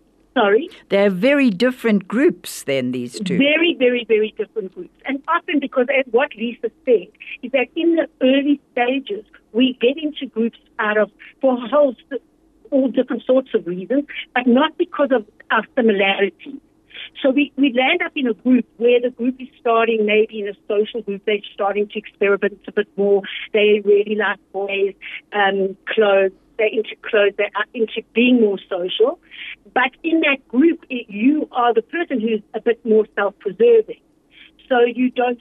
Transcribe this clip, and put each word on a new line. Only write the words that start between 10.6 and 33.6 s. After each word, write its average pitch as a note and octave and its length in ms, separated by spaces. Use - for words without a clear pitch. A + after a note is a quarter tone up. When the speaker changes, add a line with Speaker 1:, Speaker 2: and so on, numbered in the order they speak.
Speaker 1:
out G#3+ 180
of, G#3 140
for C4 140
a B3 140
whole C#4 260
s-, C#4 60
all C4+ 180
different A#3+ 360
sorts C4 300
of F3 120
reasons, F#3+ 380
but B3 120
not C4+ 300
because D4 340
of A3+ 160
our A3+ 140
similarities. G3+ 880
So C4+ 80
we, C#4 260
we C4+ 160
land C#4 300
up E4+ 120
in C#4 120
a A3+ 80
group B3 320
where A#3+ 240
the B3 100
group B3+ 300
is C4 80
starting, A3+ 460
maybe G#3+ 360
in G3+ 80
a G3+ 40
social G#3+ 320
group, G3+ 240
they're G#3 140
starting G3+ 340
to G#3+ 100
experiment G3+ 680
a A3 40
bit G3+ 160
more. G3+ 240
They G#3 320
really G#3 300
like G3+ 240
boys, G3 420
um, G3 440
clothes, G3 440
they're G#3+ 80
into - 360
clothes, G3+ 360
they G#3 160
are G#3 180
into A3+ 300
being B3 280
more G3+ 180
social. G3+ 500
But B3+ 200
in E4 180
that C#4+ 280
group, D4+ 420
it, B3 180
you B3+ 440
are A#3+ 200
the A3+ 100
person D#4+ 380
who's A3 220
a A3+ 80
bit A3+ 240
more G#3+ 300
self-preserving. G#3+ 880